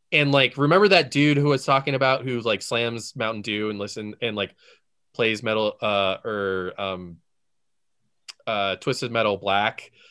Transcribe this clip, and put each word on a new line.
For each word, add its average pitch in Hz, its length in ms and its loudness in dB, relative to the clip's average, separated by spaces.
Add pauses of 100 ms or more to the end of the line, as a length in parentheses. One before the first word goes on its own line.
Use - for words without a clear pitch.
(120)
and, 147 180 2
like, 135 260 2
remember 170 320 4
that 170 220 4
dude 147 260 4
who 143 120 2
was 139 160 0
talking 139 300 2
about 131 300 2
who, 127 160 -4
like, 110 220 -2
slams 117 540 -4
Mountain 113 260 -4
Dew 107 280 -4
and 104 80 -8
listen, 104 440 -8
and, 113 140 -2
like, 98 180 -4 (580)
plays 113 300 0
metal, 110 400 0
uh, 98 420 0
or, 95 540 -4
um, 90 380 -8 (1300)
uh, 98 300 -2
Twisted 127 340 -4
Metal 110 260 2
Black 101 540 0 (200)